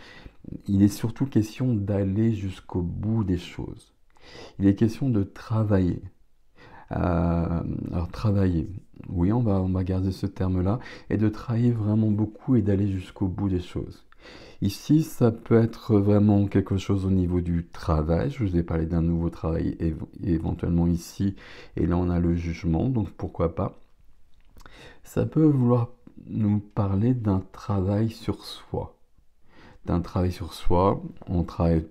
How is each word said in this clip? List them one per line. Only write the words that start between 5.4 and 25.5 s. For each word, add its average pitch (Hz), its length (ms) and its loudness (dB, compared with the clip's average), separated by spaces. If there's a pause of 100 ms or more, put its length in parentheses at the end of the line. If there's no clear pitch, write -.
Euh, 85 680 0 (300)
alors 87 200 -4
travailler, 98 560 0 (400)
oui, 90 240 0
on 123 100 0
va, 98 180 2
on 92 80 0
va 92 140 0
garder 92 300 0
ce 98 140 -6
terme-là, 92 520 0 (320)
et - 60 2
de 107 120 2
travailler 120 440 0
vraiment 107 400 2
beaucoup 107 420 0
et 113 80 6
d'aller 98 240 2
jusqu'au 95 400 -4
bout 98 220 -2
des 90 120 0
choses. - 460 -10 (560)
Ici, 151 400 2
ça 120 300 2
peut 113 280 4
être 113 380 2
vraiment 101 480 6
quelque 98 320 0
chose 98 260 0
au 95 60 0
niveau 90 300 2
du 87 260 -2
travail. 82 640 0
Je 135 140 -4
vous 87 120 0
ai 82 60 4
parlé 82 240 -2
d'un 82 160 0
nouveau 82 280 2
travail 80 500 -2
éve-, 82 260 -2 (160)
éventuellement 85 640 0
ici, 87 480 -2 (400)
et - 120 0
là 87 100 0
on 90 120 0
a 87 120 0
le 87 140 2
jugement, 85 540 -2
donc 113 220 -2
pourquoi 85 460 -4
pas. - 240 -6 (1200)
Ça - 240 -4
peut 156 180 2
vouloir 123 460 4 (380)